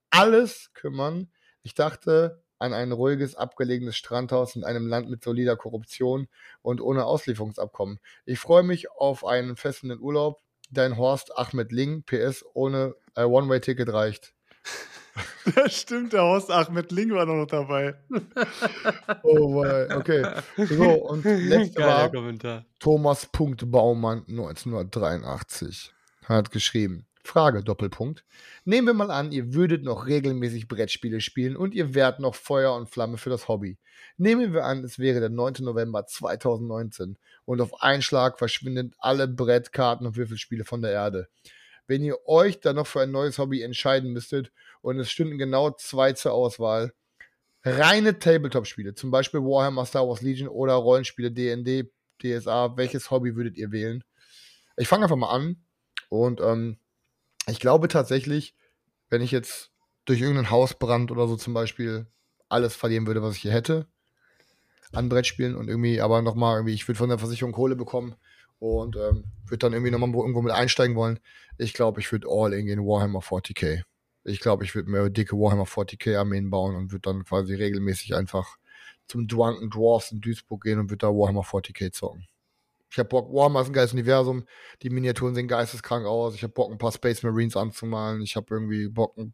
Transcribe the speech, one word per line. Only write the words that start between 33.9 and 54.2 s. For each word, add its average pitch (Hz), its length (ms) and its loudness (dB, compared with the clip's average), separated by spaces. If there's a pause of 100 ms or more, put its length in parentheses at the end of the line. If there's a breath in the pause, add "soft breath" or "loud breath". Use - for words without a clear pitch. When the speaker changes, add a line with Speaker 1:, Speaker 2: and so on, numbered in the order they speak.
Speaker 1:
Nehmen 220 360 2
wir 156 120 0
an, 131 180 -2
es 123 140 -14
wäre 127 220 2
der 113 100 0
neunte 123 340 -4
November 113 420 -4
zweitausendneunzehn 113 1120 -4 (280 soft breath)
und 123 160 -2
auf - 200 -4
einen 135 200 4
Schlag 127 380 2
verschwinden 127 580 -4
alle 135 300 2
Brettkarten 120 800 2
und 110 80 -6
Würfelspiele 110 480 -6
von 120 180 -8
der 110 100 -2
Erde. 101 360 -2 (600 soft breath)
Wenn 139 160 0
ihr 143 140 -2 (100)
euch 175 340 6
dann 143 160 2
noch 147 100 -2
für 139 140 -2
ein 135 100 0
neues 135 260 -2
Hobby 135 240 -2
entscheiden 127 500 0
müsstet 127 400 -6 (300 soft breath)
und 127 180 -2
es 120 120 -4
stünden 156 260 -2
genau 135 340 2
zwei 135 420 0
zur 123 200 -2
Auswahl, 113 600 0 (720 loud breath)
reine 175 540 4
Tabletop-Spiele, 127 800 2
zum 131 160 -6
Beispiel 135 300 0
Warhammer, 135 440 2
Star 127 220 0
Wars 113 140 -4
Legion 131 260 -4
oder 131 260 0
Rollenspiele 123 580 2
D 123 180 -2
N 120 140 -4
D, 131 280 -2 (320)
D 123 80 -2
S 117 160 -4
A, 120 300 0
welches 127 340 -4
Hobby 123 240 0
würdet 117 220 -6
ihr 104 140 -8
wählen? 113 320 -4 (720 soft breath)